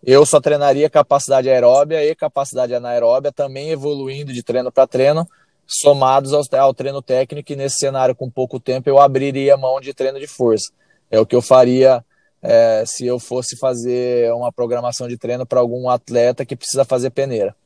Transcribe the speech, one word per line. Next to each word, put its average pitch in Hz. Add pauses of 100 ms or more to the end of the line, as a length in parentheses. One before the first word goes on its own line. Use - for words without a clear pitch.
eu 139
só 147
treinaria 143
capacidade 135
aeróbia 135
e 156
capacidade 139
anaeróbia, 120
também 139
evoluindo 139
de 120
treino 123
pra 131
treino, 147 (400)
somados 139
ao, 147 (180)
ao 135
treino 139
técnico, 147
e 143
nesse 139
cenário 131
com 131
pouco 127
tempo 127
eu 135
abriria 139
mão 135
de 135
treino 135
de 139
força. 113 (360)
É 110
o 110
que -
eu 123
faria, 127 (380)
é, 113
se -
eu 123
fosse 123
fazer 123
uma 120
programação 120
de 120
treino 123
pra 123
algum 123
atleta 120
que 127
precisa 131
fazer 127
peneira. 120 (120)